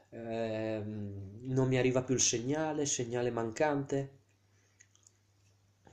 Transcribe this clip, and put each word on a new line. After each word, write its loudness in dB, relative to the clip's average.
ehm, -4
non 2
mi 4
arriva 4
più 0
il 2
segnale, 0
segnale -2
mancante. 0